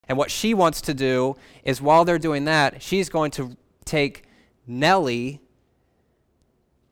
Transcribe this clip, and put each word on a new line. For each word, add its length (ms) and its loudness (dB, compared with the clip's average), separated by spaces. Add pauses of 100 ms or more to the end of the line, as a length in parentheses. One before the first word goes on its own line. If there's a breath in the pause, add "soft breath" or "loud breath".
And 100 -2
what 140 0
she 220 0
wants 280 2
to 120 -4
do 420 0 (300 loud breath)
is 160 -2
while 240 6
they're 140 0
doing 260 -2
that, 360 0
she's 280 -2
going 220 -2
to 260 -8 (260)
take 400 -2 (420 soft breath)
Nelly, 760 0 (1500)